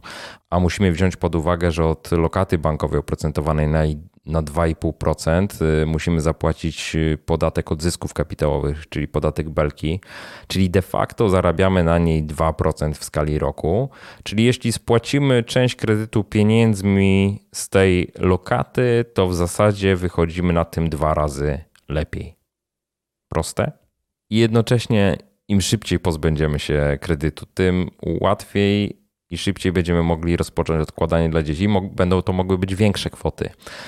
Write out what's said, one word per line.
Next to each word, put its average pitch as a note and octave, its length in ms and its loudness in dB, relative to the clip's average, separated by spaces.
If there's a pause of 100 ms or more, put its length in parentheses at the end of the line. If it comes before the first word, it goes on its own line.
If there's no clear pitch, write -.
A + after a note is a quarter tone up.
(500)
A F2+ 100 0
musimy F2+ 320 2
wziąć F2+ 240 0
pod F2 200 -2
uwagę, E2+ 360 0
że D#2+ 140 0
od D#2+ 260 -2
lokaty F2 460 2
bankowej D2+ 420 -2
oprocentowanej D2+ 680 -2
na, D#2 160 2 (420)
na D#2+ 160 -2
dwa D#2 260 -2
i D#2+ 80 -2
pół D#2+ 180 -4
procent, E2 640 -2 (240)
y, - 20 0
musimy D#2+ 360 0
zapłacić, D#2+ 720 -2
y, D#2+ 300 0
podatek D#2+ 460 -2
od D#2 100 -4
zysków E2 320 -4
kapitałowych, D2 760 -4
czyli D2+ 180 -4
podatek D#2 420 -2
belki, D#2 500 -2 (480)
czyli F#2 220 0
de F#2 120 2
facto - 480 -2
zarabiamy F#2 540 2
na E2 140 4
niej D#2+ 260 2
dwa D#2 300 -2
procent D#2 440 -2
w - 60 -16
skali D2+ 360 -2
roku. E2+ 500 -2 (340)
Czyli G#2+ 200 0
jeśli B2 280 0
spłacimy B2 720 0
część B2+ 320 0
kredytu A2 480 -2
pieniędzmi G2+ 1160 2 (120)
z - 180 -10
tej F#2+ 460 2
lokaty, A#2+ 1000 0
to F#2+ 140 2
w F2+ 80 -2
zasadzie G2 600 2
wychodzimy F2 580 0
na E2+ 120 2
tym E2 240 -2
dwa D#2 240 0
razy D2 500 -2 (260)
lepiej. D2+ 460 -6 (920)
Proste? - 420 -2 (580)
I G#2+ 80 0
jednocześnie A2+ 800 2 (300)
im G2+ 140 2
szybciej F#2 380 0
pozbędziemy D#2 600 0
się D2 420 0
kredytu, D2+ 520 -4
tym F2+ 360 0 (320)
łatwiej G2+ 800 0 (300)
i F2 80 -8
szybciej F#2 340 -2
będziemy E2+ 320 2
mogli E2+ 340 0
rozpocząć D#2+ 440 -2
odkładanie E2 480 0
dla D#2+ 140 0
dzieci. D2+ 240 -2
Mog-, G2 280 -2
będą F#2 260 2
to F#2+ 120 -2
mogły F#2 240 0
być F#2+ 180 -2
większe G2+ 340 0
kwoty. - 400 -6 (380)